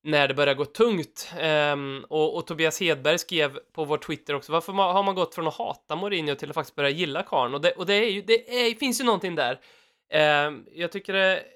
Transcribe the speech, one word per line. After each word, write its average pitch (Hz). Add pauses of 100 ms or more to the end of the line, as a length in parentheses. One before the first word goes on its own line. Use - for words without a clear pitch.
när 147
det 135
börjar 139
gå 139
tungt? 208 (100)
Ehm, 147
och, 156
och 165
Tobias 160
Hedberg 156
skrev 147 (160)
på 156
vår 147
Twitter 147
också, 143
varför 165
ma-, 190
har 196
man 196
gått 180
från 165
att 143
hata -
Mourinho 175
till 143
att 147
faktiskt -
börja 143
gilla 156
karln? 131
Och 143
det, 175
och 175
det 202
är 220
ju, 196
det 233
är, 233
finns 262
ju 262
någonting 190
där. 135 (520)
Ehm, 151
jag 170
tycker 196
det 190 (180)